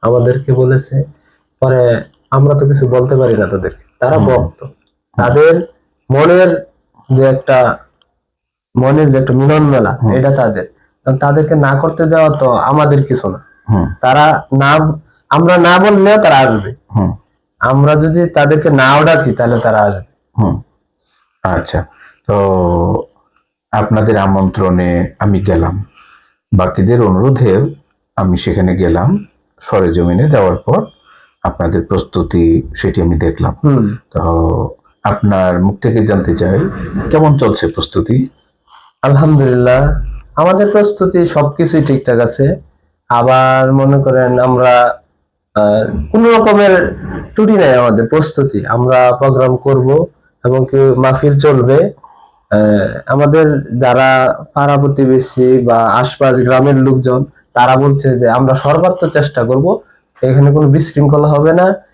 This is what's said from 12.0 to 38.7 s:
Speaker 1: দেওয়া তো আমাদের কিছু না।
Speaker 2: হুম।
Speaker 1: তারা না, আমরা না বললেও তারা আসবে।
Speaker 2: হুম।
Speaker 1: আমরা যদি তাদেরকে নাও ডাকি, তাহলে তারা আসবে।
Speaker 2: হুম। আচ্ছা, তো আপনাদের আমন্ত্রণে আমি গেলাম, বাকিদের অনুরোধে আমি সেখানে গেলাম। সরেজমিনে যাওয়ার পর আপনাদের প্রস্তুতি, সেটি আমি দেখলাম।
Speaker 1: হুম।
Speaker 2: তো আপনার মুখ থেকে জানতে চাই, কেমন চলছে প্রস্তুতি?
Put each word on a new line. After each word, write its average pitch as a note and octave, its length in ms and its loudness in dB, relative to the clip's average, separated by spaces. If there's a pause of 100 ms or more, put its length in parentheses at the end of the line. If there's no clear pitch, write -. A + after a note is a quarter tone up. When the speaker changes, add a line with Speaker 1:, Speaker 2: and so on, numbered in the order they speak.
Speaker 1:
দেওয়া D#3+ 240 2
তো C3 220 0
আমাদের C#3 520 0
কিছু B2 260 -4
না। F#2 100 -10 (300)
Speaker 2:
হুম। F#2+ 320 -2
Speaker 1:
তারা D3 420 2 (160)
না, D3+ 400 0 (300)
আমরা E3 280 2
না F3 220 4
বললেও G3+ 380 4
তারা D#3+ 200 2
আসবে। A2 380 -2 (200)
Speaker 2:
হুম। F#2 200 -2 (440)
Speaker 1:
আমরা C#3+ 360 0
যদি E3 340 0
তাদেরকে D3+ 400 0
নাও C#3 340 2
ডাকি, D#3+ 280 0
তাহলে A#2+ 280 -2
তারা A2 180 0
আসবে। G2+ 340 -2 (260)
Speaker 2:
হুম। G#2 240 -2 (840)
আচ্ছা, F2 420 -4 (420)
তো G#2 80 0 (1400)
আপনাদের G#2+ 460 0
আমন্ত্রণে F#2 1040 -2
আমি G2+ 200 0
গেলাম, F#2 460 -2 (680)
বাকিদের G2 480 0
অনুরোধে A2+ 720 0 (400)
আমি F#2 220 -2
সেখানে F#2 380 -2
গেলাম। F#2 500 -2 (360)
সরেজমিনে F2+ 680 0
যাওয়ার G2 260 0
পর F#3 300 -4 (580)
আপনাদের F2 420 -4
প্রস্তুতি, E2 760 -2 (160)
সেটি - 240 -4
আমি E2+ 180 -2
দেখলাম। E2+ 440 -4
Speaker 1:
হুম। A#2 320 0 (160)
Speaker 2:
তো - 100 -6 (840)
আপনার G2 600 0
মুখ G2+ 160 -2
থেকে A2 280 0
জানতে G2 300 -2
চাই, G2+ 220 0 (520)
কেমন D3+ 260 2
চলছে A#2+ 300 -2
প্রস্তুতি? - 600 -4 (720)